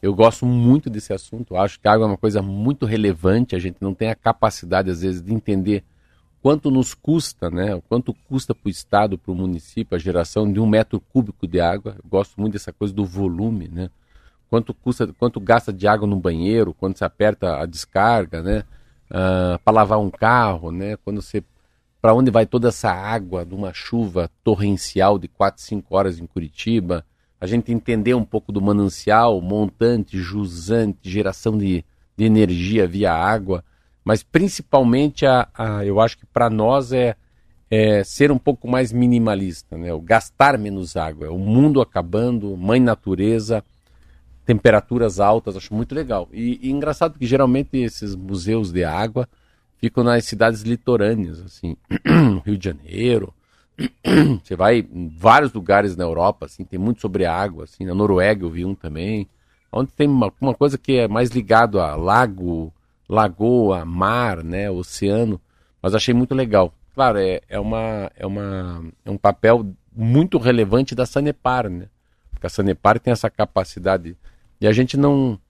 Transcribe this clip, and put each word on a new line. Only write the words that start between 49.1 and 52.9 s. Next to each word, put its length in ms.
ficam 260
nas 220
cidades 380
litorâneas, 760
assim, 380
<clears throat> 320
Rio 140
de 80
Janeiro, 680